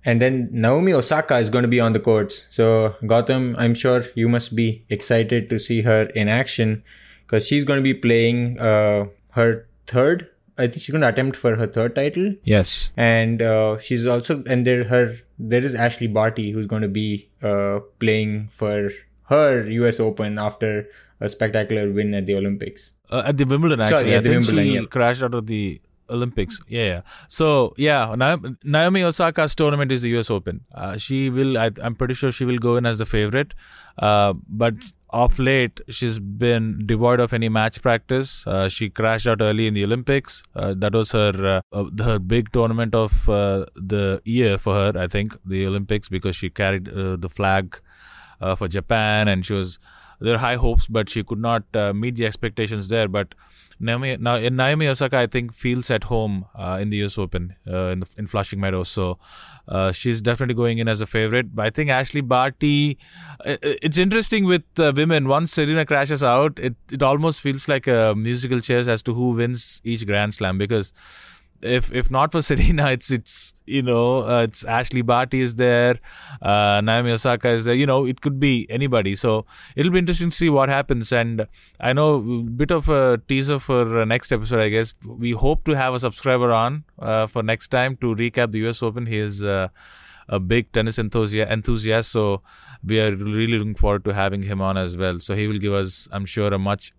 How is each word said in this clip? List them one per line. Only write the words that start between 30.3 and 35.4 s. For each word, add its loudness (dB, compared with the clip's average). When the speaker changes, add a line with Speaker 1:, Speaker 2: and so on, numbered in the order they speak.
Speaker 2:
Uh, -10
she -2
will, 0
I, 2
I'm -6
pretty -2
sure -2
she -4
will 0
go 2
in 0
as -2
the -2
favorite. 0
Uh, 4
but 0
of 0
late, 0